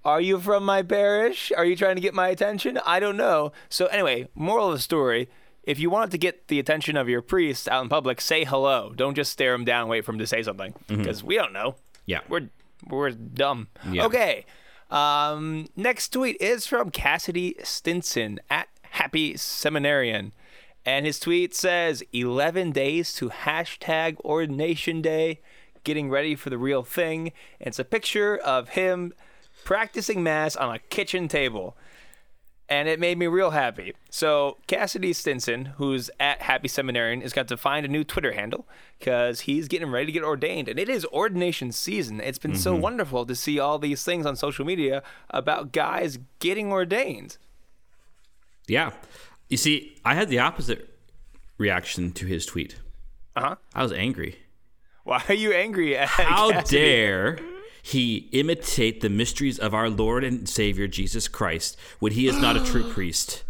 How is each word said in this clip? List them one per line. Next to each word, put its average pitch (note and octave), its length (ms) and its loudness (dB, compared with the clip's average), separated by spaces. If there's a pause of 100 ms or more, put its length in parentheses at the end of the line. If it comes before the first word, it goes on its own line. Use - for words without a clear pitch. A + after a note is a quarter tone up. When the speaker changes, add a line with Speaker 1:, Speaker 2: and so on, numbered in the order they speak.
Speaker 1:
"Are D3+ 160 4
you F#3 200 4
from G3 260 2
my G3 160 4
parish? G#3 720 2
Are E3+ 80 4
you F3 140 4
trying F#3+ 180 4
to F3+ 60 -2
get F#3+ 120 0
my F#3 140 2
attention?" G3+ 580 0
I F3 140 4
don't G3+ 180 0
know. D#3 360 2 (160)
So - 180 2
anyway, C3 480 2
moral G3+ 320 2
of E3+ 60 0
the B2+ 80 -4
story, B2+ 480 2 (340)
if C#3 160 -2
you E3+ 100 2
want G3+ 220 2
to F3+ 60 -4
get E3+ 320 -2
the D3 100 2
attention D3+ 380 0
of B2+ 100 0
your A#2+ 140 0
priest D#3+ 480 0
out C3 140 2
in A#2+ 60 -8
public, C3 300 0
say D#3+ 240 2
hello. C3+ 500 2
Don't C3+ 220 -2
just C#3+ 160 -2
stare B2+ 220 2
him A#2+ 100 -2
down, A#2+ 240 2
wait A2+ 160 0
for A2+ 80 -6
him A2 80 -4
to G#2+ 80 -4
say A2+ 160 0
something, G2 300 -6 (160)
Speaker 2:
Mm-hmm. G#2+ 160 0
Speaker 1:
'cause G#2 180 -4
we - 120 0
don't A2 180 0
know. A2+ 220 -4 (300)
Speaker 2:
Yeah. E2+ 220 -4
Speaker 1:
We're, D#3+ 220 -4 (400)
we're C3+ 220 -2
dumb. A#2+ 560 -4 (220)
Speaker 2:
Yeah. C#3 160 2
Speaker 1:
Okay. G#3+ 400 2 (440)
Um, D3+ 760 0 (100)
next A3+ 340 -2
tweet B3+ 300 0
is G#3+ 260 0
from A#3 240 0
Cassidy F3 720 -2
Stinson A#2+ 840 -4
at D#3+ 180 -2 (140)
Happy - 560 -2
Seminarian. C#3 960 0 (500)
And C#3 220 0
his D3+ 140 -2
tweet F3 340 2
says, E3+ 580 0
"Eleven C#3+ 600 0
days C#3+ 420 -2
to B2 160 -6
hashtag D#3+ 960 -2
ordination D#3+ 760 -2
day, D#3+ 380 0 (420)
getting D3 260 -2
ready D3 240 0
for C#3 160 -8
the B2+ 80 -4
real C3 240 0
thing." D#3+ 520 -2 (260)
It's - 180 -8
a - 80 -4
picture G#3 500 0
of C3 340 0
him F3+ 440 0 (500)
practicing G#3 600 -2
mass D#3 320 0
on A#2+ 180 -2
a A2+ 60 -8
kitchen F#3 480 -4
table. A#2 500 -2 (880)
And C#3+ 220 2
it D#3+ 100 2
made F3 200 2
me F3 80 2
real F3 240 4
happy. A#2 420 0 (160)
So D3 560 2
Cassidy F#3 480 0
Stinson, B2+ 520 -2 (120)
who's C3+ 320 -2 (100)
at C#3+ 240 0
Happy C3 260 0
Seminarian, A#2+ 520 0
has C3 120 -8
got C3 160 0
to B2 80 -4
find C#3+ 280 0
a C3+ 40 -6
new D3+ 140 0
Twitter D3 280 -2
handle G#2+ 340 -6 (340)
'cause A#2+ 420 0
he's D3 260 -2
getting D#3+ 240 -4
ready C3 160 -2
to D#3+ 40 -6
get D#3+ 120 -4
ordained. D3+ 440 -2
And A#2 120 -6
it G3+ 100 -2
is G3+ 180 -2
ordination F3 680 -2
season. C#3 480 -4
It's B2+ 180 -6
been - 160 -4
so F#3 180 0
Speaker 2:
Mm-hmm. E3 80 2
Speaker 1:
wonderful D#3+ 460 -2
to B2+ 80 -4
see D3 240 -2
all D3 180 2
these C#3+ 260 -2
things E3+ 220 -2
on C#3 100 -2
social C#3 300 -4
media C#3+ 380 0 (260)
about C#3+ 440 -2
guys D3 440 0 (220)
getting G3+ 320 -2
ordained. F#3+ 680 -2 (1300)
Speaker 2:
Yeah. C#3+ 240 0 (580)
You C3 80 0
see, - 480 0
I B2+ 100 4
had G3 140 0
the A#2+ 100 2
opposite - 500 0 (680)
reaction F2+ 560 0
to - 120 -8
his F2+ 200 -2
tweet. - 320 -8 (580)
Speaker 1:
Uh-huh. C#3 200 -2 (200)
Speaker 2:
I - 80 0
was A#2 80 0
angry. F#2+ 460 -4 (640)
Speaker 1:
Why - 240 0
are G3+ 80 4
you G#3+ 160 2
angry F3+ 460 2
at C#3 100 2
Speaker 2:
How F#3+ 440 6
Speaker 1:
Cassidy? D#3+ 280 4
Speaker 2:
dare A2+ 600 4 (440)
he A#2+ 480 0
imitate C3+ 720 2
the A2 80 2
mysteries A#2 480 0
of G#2 160 -2
our A2+ 160 2
Lord B2+ 340 2
and B2 240 -4
Savior G2+ 400 2
Jesus G2 400 -2
Christ - 500 -2 (220)
when G#2+ 140 2
he B2+ 140 4
is C3 120 4
not A#2 160 6
a - 80 4
true B2 200 4
Speaker 1:
<gasps> - 100 0
Speaker 2:
priest? - 560 -2